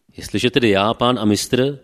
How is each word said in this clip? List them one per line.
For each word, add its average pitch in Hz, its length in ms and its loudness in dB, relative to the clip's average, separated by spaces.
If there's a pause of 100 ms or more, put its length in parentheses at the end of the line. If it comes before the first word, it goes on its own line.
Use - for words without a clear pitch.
(180)
Jestliže 107 340 -2
tedy 120 180 2
já, 101 240 2
pán 123 260 0
a 107 60 -4
mistr, 123 580 -2